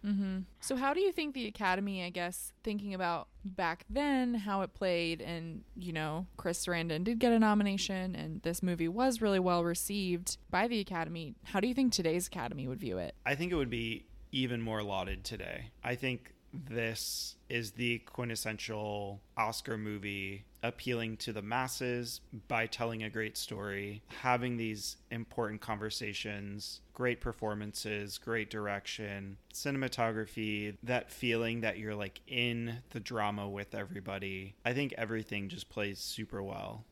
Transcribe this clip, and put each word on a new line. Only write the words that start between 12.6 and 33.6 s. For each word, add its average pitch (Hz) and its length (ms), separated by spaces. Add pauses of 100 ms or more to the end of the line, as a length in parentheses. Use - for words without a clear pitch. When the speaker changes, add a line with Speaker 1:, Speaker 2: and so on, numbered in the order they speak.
Speaker 1:
would 131 120
view 95 180
it? 85 180 (100)
Speaker 2:
I 139 100
think 175 160
it 180 40
would 135 140
be 113 380 (240)
even 123 300
more 110 220
lauded 95 400
today. 113 480 (120)
I 123 120
think 127 380 (200)
this 113 840 (140)
is 117 220
the 120 280
quintessential 107 1200 (160)
Oscar 113 380
movie 101 680 (160)
appealing 117 560
to - 160
the 104 80
masses 123 800 (260)
by 113 200
telling 113 360
a 107 60
great 107 260
story, 101 680 (180)
having 123 340
these 110 420 (120)
important 113 520
conversations, 104 1200 (120)
great 123 260
performances, 104 1000
great 113 320
direction, 101 840 (160)
cinematography, 110 1300
that 120 280
feeling 117 500
that 104 180
you're, 107 160
like, 101 320
in 120 500 (140)
the 120 80
drama 104 500
with 101 240